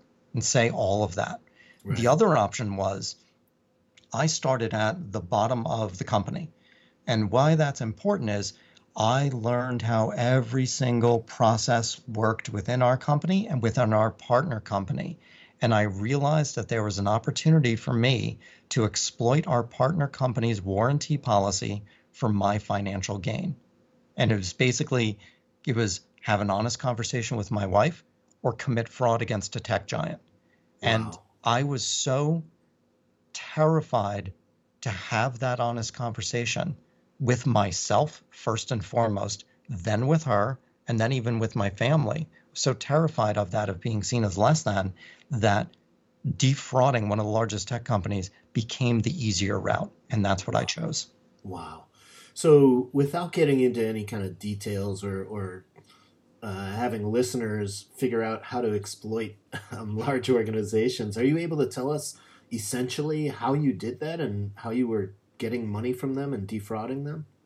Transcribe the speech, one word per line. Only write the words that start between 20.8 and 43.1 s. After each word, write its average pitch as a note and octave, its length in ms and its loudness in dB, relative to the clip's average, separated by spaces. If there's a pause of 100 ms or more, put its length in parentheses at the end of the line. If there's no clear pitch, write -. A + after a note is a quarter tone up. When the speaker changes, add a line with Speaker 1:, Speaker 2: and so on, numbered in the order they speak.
Speaker 1:
policy G2+ 640 0 (280)
for - 180 -2
my G2+ 300 2
financial G2+ 580 -4
gain. - 400 -4 (580)
And A2+ 160 2
it G#2+ 60 2
was F#2 160 -6
basically, B2 640 0 (480)
it A#2+ 80 0
was G#2+ 240 0 (220)
have G#2 180 2
an G#2 100 0
honest G#2+ 300 0
conversation A#2 560 -4
with G#2 160 -4
my G#2 140 0
wife G#2 360 2 (400)
or B2 120 0
commit A#2 340 -2
fraud A2+ 340 2
against G#2+ 360 -4
a - 20 -4
tech G2+ 280 -2
giant. - 340 -6 (600)
And A2+ 220 2
Speaker 2:
Wow. G#2+ 200 -10 (200)
Speaker 1:
I A#2+ 200 2
was C#3 220 -2
so D3 580 0 (920)
terrified G#2 1000 0 (480)
to - 80 -6
have A2+ 500 -2
that B2 200 -2
honest A#2 340 -4
conversation A#2 800 -4 (440)
with B2 260 0
myself, G#2+ 840 0
first - 420 -4
and G#2+ 120 -2
foremost, G#2 640 -2 (240)
then A2 380 -2
with D#3 160 4
her, A#2+ 360 2 (280)
and A#2 120 0
then A2+ 120 2
even A#2+ 280 0
with A2 160 -2
my G2+ 140 0
family. A#2+ 580 0 (260)
So - 200 0
terrified B2+ 640 0